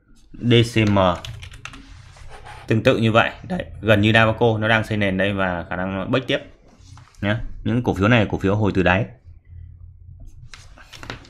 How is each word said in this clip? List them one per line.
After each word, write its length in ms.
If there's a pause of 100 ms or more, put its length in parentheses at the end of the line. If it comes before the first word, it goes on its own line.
(320)
D 200 (220)
C 140
M 100 (1700)
tương 160
tự 140
như 160
vậy. 180 (180)
Đấy, 160 (160)
gần 200
như 120
Dabaco 460
nó 100
đang 160
xây 140
nền 180
đây 160
và 380
khả 60
năng 180
nó 100
break 220
tiếp 120 (840)
nhá. 200 (240)
Những 180
cổ 120
phiếu 140
này 220
cổ 80
phiếu 160
hồi 200
từ 80
đáy. 240 (2250)